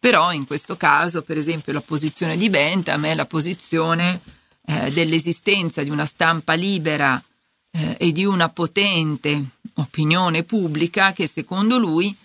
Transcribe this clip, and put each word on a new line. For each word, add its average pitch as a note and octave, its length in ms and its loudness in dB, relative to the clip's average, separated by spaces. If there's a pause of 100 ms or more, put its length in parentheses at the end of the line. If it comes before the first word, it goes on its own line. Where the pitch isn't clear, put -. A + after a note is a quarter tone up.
Però F3+ 320 2
in D3 140 -4
questo - 300 -6
caso, D#3+ 460 2
per D#3 140 -6
esempio, D#3 360 -4
la D3+ 80 -2
posizione D#3 560 -4
di G3+ 140 2
Bentham D#3+ 540 2
è D#3+ 100 0
la D#3 100 -2
posizione, E3 960 -2 (460)
eh, D3 240 -2
dell'esistenza E3 960 0
di C#3+ 60 -6
una D3+ 160 -2
stampa E3 480 0
libera, D#3 680 0 (480)
eh, D#3+ 300 -4
e E3+ 100 4
di E3+ 140 0
una F#3 240 2
potente D#3 960 0 (300)
opinione D#3+ 680 0
pubblica E3+ 680 0
che F#3 160 -2
secondo G3+ 500 0
lui F#3 340 2 (120)